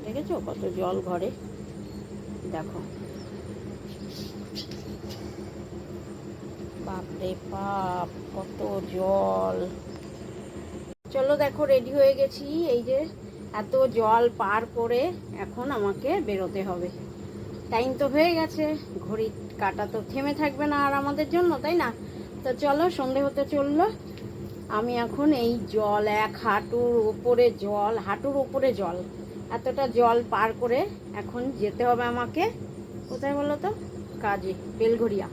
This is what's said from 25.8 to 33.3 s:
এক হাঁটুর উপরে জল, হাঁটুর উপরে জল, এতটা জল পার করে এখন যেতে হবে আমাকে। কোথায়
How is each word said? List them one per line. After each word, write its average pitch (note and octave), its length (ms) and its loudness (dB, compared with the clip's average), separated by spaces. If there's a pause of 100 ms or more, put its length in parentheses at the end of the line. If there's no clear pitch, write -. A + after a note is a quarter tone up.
এক G#3+ 80 -4 (100)
হাঁটুর A#3 500 2 (180)
উপরে A#3+ 340 6 (200)
জল, G#3 280 2 (120)
হাঁটুর G#3 300 0 (100)
উপরে C4+ 240 2 (120)
জল, F3 160 -2 (580)
এতটা B3+ 280 0 (140)
জল A#3 200 8 (160)
পার A3 160 4 (120)
করে A#3+ 180 4 (420)
এখন A#3+ 200 -6 (200)
যেতে G#3 280 0
হবে A#3+ 220 4
আমাকে। A#3+ 320 0 (640)
কোথায় C#4 300 -2